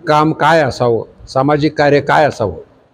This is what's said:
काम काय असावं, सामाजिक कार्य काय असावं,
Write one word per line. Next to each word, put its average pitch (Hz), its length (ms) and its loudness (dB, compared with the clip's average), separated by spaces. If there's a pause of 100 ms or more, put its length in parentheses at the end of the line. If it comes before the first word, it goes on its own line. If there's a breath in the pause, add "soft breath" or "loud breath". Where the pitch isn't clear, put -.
काम 151 240 2
काय 156 300 2
असावं, 120 420 -2 (240)
सामाजिक 147 500 -2
कार्य 143 220 2
काय 147 260 2
असावं, 104 300 -4 (380)